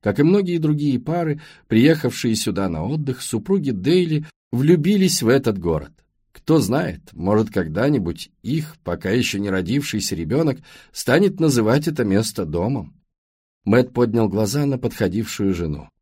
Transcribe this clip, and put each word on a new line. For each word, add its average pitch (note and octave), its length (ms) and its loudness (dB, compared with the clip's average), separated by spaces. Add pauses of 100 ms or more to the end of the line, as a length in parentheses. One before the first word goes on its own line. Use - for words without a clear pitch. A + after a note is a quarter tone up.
Как G2+ 180 -2
и C#3+ 40 4
многие F3+ 340 2
другие D3 420 0
пары, D#3 420 -4 (260)
приехавшие B2 680 2
сюда G2 340 -4
на D#2+ 160 -4
отдых, C3+ 360 -4
супруги C#3 500 -2
Дейли D3+ 540 0 (260)
влюбились E3+ 720 2
в A2+ 60 4
этот A#2+ 280 4
город. E2 360 -4 (400)
Кто - 260 2
знает, C3 540 -4
может, G#2+ 380 0
когда-нибудь F2+ 760 -2 (120)
их, D#3 420 -6
пока F2+ 280 -4
ещё B2 280 -2
не G2+ 100 -4
родившийся G2 680 -4
ребёнок, B2 440 -2 (320)
станет F#3+ 480 0
называть C3+ 480 2
это D3 160 -2
место G#2 420 0
домом. F2 480 -4 (720)
Мэтт B2 300 2
поднял A2+ 340 2
глаза G#2+ 380 0
на C#3 120 -2
подходившую G#2 760 -2
жену. D#2 360 -6 (120)